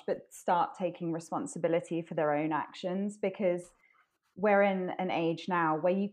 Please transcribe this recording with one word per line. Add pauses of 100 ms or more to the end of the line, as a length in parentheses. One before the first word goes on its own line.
but
start
taking
responsibility
for
their
own
actions,
because (640)
we're
in
an
age
now
where
you